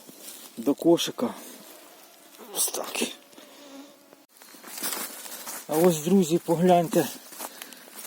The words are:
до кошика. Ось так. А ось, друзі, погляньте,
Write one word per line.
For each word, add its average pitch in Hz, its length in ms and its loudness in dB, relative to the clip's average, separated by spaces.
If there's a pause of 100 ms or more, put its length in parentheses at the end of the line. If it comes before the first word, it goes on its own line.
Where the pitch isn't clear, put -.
(580)
до 117 160 0
кошика. - 600 2 (1200)
Ось - 120 -2
так. - 360 -6 (2750)
А 147 80 -2
ось, 165 240 4
друзі, 170 380 4
погляньте, 170 720 4 (1000)